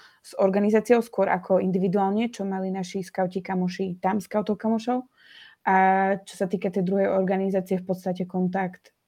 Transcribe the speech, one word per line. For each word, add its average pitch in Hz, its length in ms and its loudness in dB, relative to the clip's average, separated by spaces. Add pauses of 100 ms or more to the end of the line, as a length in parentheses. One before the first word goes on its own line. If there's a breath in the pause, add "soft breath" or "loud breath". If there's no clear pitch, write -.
(180 loud breath)
s - 160 -20
organizáciou, 208 640 4
skôr 202 320 0
ako 190 320 2
individuálne, 190 640 0
čo 233 160 -8
mali 190 320 -4
naši 185 320 -6
skauti 185 360 -4
kamoši 185 600 -4
tam, 196 160 0
skautov 208 400 -4
kamošov. 226 480 -2 (600 loud breath)
A 190 80 4 (520)
čo - 80 -18
sa 196 160 -2
týka 190 240 -4
tej 185 120 0
druhej 196 240 2
organizácie, 190 680 0
v 185 80 -12
podstate 180 400 -4
kontakt 185 680 -4 (140)